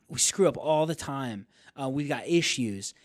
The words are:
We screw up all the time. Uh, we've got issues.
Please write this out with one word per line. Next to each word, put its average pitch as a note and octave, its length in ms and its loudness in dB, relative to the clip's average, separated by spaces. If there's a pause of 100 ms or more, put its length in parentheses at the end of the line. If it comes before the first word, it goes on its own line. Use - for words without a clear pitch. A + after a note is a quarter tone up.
We D3 100 -10
screw - 300 4
up C#3 80 0
all D#3 300 2
the E3 80 -2
time. C3 520 -6 (320)
Uh, C3+ 120 -2
we've C#3+ 180 -2
got A#2+ 180 -4
issues. B2 680 0 (100)